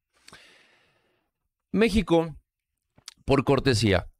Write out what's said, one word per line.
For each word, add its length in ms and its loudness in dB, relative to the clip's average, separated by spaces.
México, 640 0
por 200 2
cortesía, 760 0